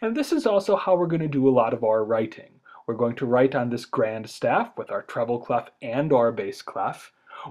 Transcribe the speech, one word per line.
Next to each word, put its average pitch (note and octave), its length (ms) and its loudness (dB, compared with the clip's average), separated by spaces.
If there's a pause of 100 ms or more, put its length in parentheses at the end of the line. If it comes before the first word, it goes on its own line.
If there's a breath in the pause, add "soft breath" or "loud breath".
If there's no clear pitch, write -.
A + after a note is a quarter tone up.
And A3+ 160 -4
this D4 160 -4
is D4 140 2
also G3+ 300 2
how F#3 200 2
we're F3 100 2
gonna D#3+ 220 -2
do C3+ 180 2
a C3+ 40 6
lot A#2 240 4
of A2+ 100 -2
our A2 220 2
writing. A2 460 -4 (340 loud breath)
We're A#2 80 -2
going A#2 220 0
to C3+ 100 -6
write B2+ 280 4
on B2 140 0
this A#2 160 -6
grand A2 460 -2
staff F3+ 480 -2
with A2 120 -10
our G2+ 120 -6
treble A#2+ 360 -4
clef A#2+ 300 -4 (140)
and C#3 280 -2
our A#2 220 4
bass G2+ 300 -8
clef. - 500 -8 (380 loud breath)